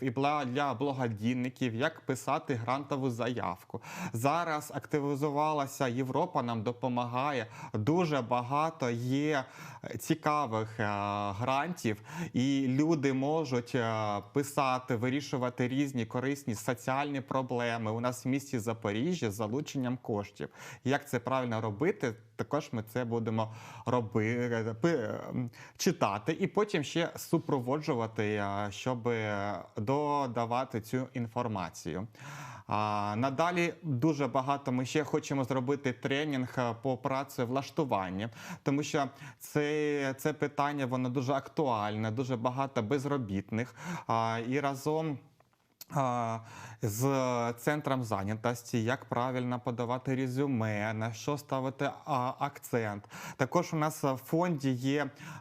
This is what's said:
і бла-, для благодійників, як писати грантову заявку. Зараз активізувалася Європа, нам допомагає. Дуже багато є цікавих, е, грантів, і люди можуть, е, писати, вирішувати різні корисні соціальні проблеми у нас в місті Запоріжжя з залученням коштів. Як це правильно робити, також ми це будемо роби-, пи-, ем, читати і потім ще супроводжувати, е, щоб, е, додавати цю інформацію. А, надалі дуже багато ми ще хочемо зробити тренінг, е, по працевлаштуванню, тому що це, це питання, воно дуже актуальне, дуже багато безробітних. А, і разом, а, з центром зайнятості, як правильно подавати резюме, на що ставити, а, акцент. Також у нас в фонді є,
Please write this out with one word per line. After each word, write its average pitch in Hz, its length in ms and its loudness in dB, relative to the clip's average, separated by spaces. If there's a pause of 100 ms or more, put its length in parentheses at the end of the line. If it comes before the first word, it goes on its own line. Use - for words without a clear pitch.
і 135 80 0
бла-, 143 340 2
для 135 280 0
благодійників, 123 1000 0
як 143 260 0
писати 139 540 0
грантову 131 540 0
заявку. 113 720 -2 (320)
Зараз 151 640 2
активізувалася 143 1120 0
Європа, 131 560 0
нам 117 200 -2
допомагає. 123 840 0 (260)
Дуже 151 480 4
багато 123 680 2
є 131 540 2 (560)
цікавих, 135 800 0
е, 117 40 2 (560)
грантів, 131 640 0 (320)
і 135 360 2
люди 139 440 4
можуть, 135 640 0
е, 113 180 2 (400)
писати, 135 640 2
вирішувати 127 720 0
різні 131 380 0
корисні 127 500 -2
соціальні 135 640 -2
проблеми 120 680 0
у 113 80 0
нас 123 260 -2
в - 20 -4
місті 135 320 0
Запоріжжя 110 720 0
з - 20 -2
залученням 123 680 -2
коштів. 101 480 -4 (340)
Як 131 260 2
це 123 100 0
правильно 123 420 0
робити, 113 540 0 (200)
також 143 360 -2
ми 113 120 -2 (100)
це 123 120 -2
будемо 113 480 0 (320)
роби-, 117 960 2
пи-, 127 380 2 (100)
ем, 123 200 -2 (280)
читати 123 640 2
і 190 80 2
потім 202 360 2
ще 165 320 0
супроводжувати, 127 1080 0 (120)
е, 101 360 0
щоб, 120 360 -2
е, 104 480 0 (220)
додавати 123 1040 0
цю 127 320 -2
інформацію. 110 960 -4 (600)
А, 104 500 2
надалі 165 560 2 (100)
дуже 143 440 2
багато 139 440 0
ми 127 140 2
ще 151 180 2
хочемо 143 400 0
зробити 131 500 0
тренінг, 139 640 -2
е, 120 240 2
по 131 160 0
працевлаштуванню, 123 1300 0 (340)
тому 143 200 2
що 147 220 2 (340)
це, 147 800 0
це 151 160 0
питання, 143 520 0
воно 127 240 0
дуже 131 240 0
актуальне, 110 800 0
дуже 127 240 -2
багато 127 480 0
безробітних. 123 920 -2 (320)
А, 113 320 2 (100)
і 135 100 0
разом, 143 580 0 (800)
а, 120 420 0 (440)
з 123 760 2
центром 143 460 0
зайнятості, 110 800 0
як 120 220 0
правильно 123 540 0
подавати 123 560 -2
резюме, 123 800 0
на 110 200 -4
що 147 240 -2
ставити, 135 520 -2 (160)
а, 131 340 0
акцент. 113 640 -2 (340)
Також 170 360 2
у - 40 0
нас 151 260 0
в 135 120 2
фонді 160 560 2
є, 135 380 2 (320)